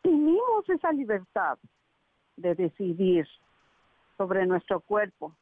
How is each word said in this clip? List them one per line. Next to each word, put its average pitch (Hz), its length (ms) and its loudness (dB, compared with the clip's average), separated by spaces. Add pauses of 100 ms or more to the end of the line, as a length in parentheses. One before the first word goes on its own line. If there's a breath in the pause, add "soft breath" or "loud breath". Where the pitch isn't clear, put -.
tenemos 381 680 2
esa 349 240 0
libertad 202 680 -4 (760)
de 175 200 -2
decidir 180 720 0 (880)
sobre 185 300 -2
nuestro 185 340 -2
cuerpo 196 600 -4